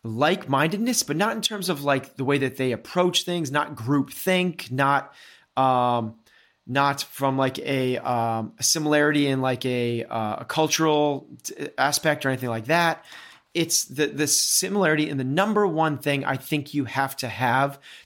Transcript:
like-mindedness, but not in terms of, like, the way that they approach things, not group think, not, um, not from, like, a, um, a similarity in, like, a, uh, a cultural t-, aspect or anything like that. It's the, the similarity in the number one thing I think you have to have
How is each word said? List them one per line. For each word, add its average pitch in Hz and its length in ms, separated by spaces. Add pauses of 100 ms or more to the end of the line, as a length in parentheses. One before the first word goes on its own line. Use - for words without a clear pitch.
like-mindedness, 165 1000
but 147 120
not 214 200
in 220 60
terms 190 280
of, 143 140
like, 139 340
the 135 80
way 143 140
that 131 180
they 131 160
approach 180 500
things, 170 280
not 147 240
group 135 360
think, 180 600
not, 139 420 (420)
um, 123 600 (520)
not 139 360
from, 135 340
like, 131 220
a, 131 400
um, 117 600
a - 40
similarity 147 640
in, 131 140
like, 131 240
a, 120 380
uh, 110 380
a - 40
cultural 151 840 (160)
t-, - 340
aspect 143 480
or 135 40
anything 131 200
like 113 160
that. 165 400 (480)
It's 165 320
the, 139 220
the 151 200
similarity 175 800
in 143 80
the 131 60
number 202 440
one 156 320
thing 139 260
I 135 120
think 143 360
you 143 120
have 135 320
to 123 120
have 127 500 (260)